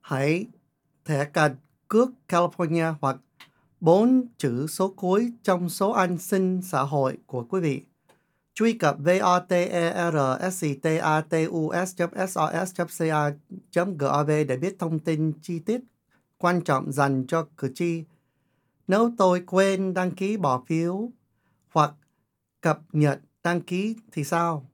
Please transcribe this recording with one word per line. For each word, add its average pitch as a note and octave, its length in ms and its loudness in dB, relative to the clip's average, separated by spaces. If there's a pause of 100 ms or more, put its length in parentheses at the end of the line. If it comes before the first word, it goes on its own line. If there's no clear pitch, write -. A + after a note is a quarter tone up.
Hãy D3+ 460 -2 (580)
thẻ D3 200 0
căn D3+ 320 2 (320)
cước A#3+ 200 4 (200)
California E3+ 720 0
hoặc C3+ 160 -2 (640)
bốn A#3+ 460 6 (100)
chữ C3 300 -2
số F#3+ 300 -2
cuối G#3 360 0 (100)
trong F3+ 260 0
số G3 220 -2
an F3+ 280 0
sinh F#3 440 0
xã C#3+ 200 -2
hội C#3 440 0
của A#2+ 180 -8
quý F#3 160 -2
vị. C#3 220 -2 (720)
Truy A3+ 180 2
cập D#3+ 260 2
V D3 100 0 (140)
O F3+ 180 4
T F3+ 120 -4
E F3 580 0
R D#3 60 0 (360)
S F#3 120 -6
C C#3+ 180 -4
T - 40 -2 (160)
A D#3 180 2
T D#3+ 140 -4 (160)
U D#3 220 -2 (140)
S F#3 100 -12
chấm E3+ 140 -2 (180)
S F#3 100 -6
O E3 280 -2
S F3+ 80 -12
chấm E3+ 140 -4
C - 120 -12
A D3+ 300 0 (400)
chấm F3 280 -2
G C#3 60 0
O C#3+ 200 2
V C#3+ 40 -2 (200)
để B2+ 80 0
biết F3+ 220 -4
thông D#3+ 200 -4
tin D#3 340 -2 (100)
chi E3+ 160 -8
tiết A3 220 -4 (580)
quan F3 260 2
trọng C#3 280 0
dành C3+ 340 0
cho E3 300 -4
cử C3 180 -6
tri. E3 300 -4 (840)
Nếu A3+ 300 2
tôi F3+ 280 4
quên F#3+ 480 2
đăng F#3 160 -2
ký G3 260 -4
bỏ C3+ 300 0
phiếu F3 440 -2 (580)
hoặc D3 260 2 (680)
cập D#3 200 0 (120)
nhật D3 280 2 (220)
đăng F3 180 -2
ký G3 360 -4 (160)
thì D3+ 120 -4
sao? E3 500 -2